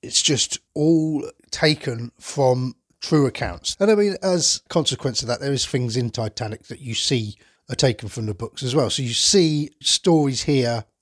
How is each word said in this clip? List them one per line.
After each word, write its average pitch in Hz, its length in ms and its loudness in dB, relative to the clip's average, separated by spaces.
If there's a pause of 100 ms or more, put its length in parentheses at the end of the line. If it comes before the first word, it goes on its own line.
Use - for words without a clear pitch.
It's - 220 -2
just - 340 0 (160)
all 156 560 2 (220)
taken 120 680 -2
from 127 560 0 (240)
true 147 280 2
accounts. 98 520 -6
And 202 120 4
I 214 40 6
mean, 208 280 2
as 180 420 2
a - 40 -20
consequence 135 520 0
of 117 60 -8
that, 120 120 -2
there 139 140 -2
is 127 140 -2
things 123 280 -2
in 120 140 0
Titanic 110 540 -6
that - 160 -16
you 120 160 -8
see 113 400 -2 (340)
are 131 60 -4
taken 120 340 0
from 113 160 -8
the 104 80 -4
books 110 300 -10
as 127 100 -4
well. 139 160 2
So - 140 -4
you 117 100 -4
see 156 560 2 (100)
stories 143 640 2
here 117 420 0 (160)